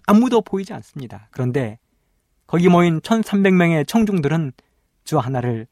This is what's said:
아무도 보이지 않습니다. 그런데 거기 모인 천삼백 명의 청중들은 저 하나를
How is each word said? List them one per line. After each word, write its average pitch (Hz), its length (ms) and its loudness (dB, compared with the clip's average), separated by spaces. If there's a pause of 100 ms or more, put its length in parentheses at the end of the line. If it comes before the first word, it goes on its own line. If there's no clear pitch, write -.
아무도 226 360 4
보이지 196 320 -8
않습니다. 107 580 -16
그런데 123 480 -4 (680)
거기 175 240 2
모인 175 320 4
천삼백 202 540 0
명의 165 320 2
청중들은 165 640 0 (520)
저 156 140 -4
하나를 120 540 -4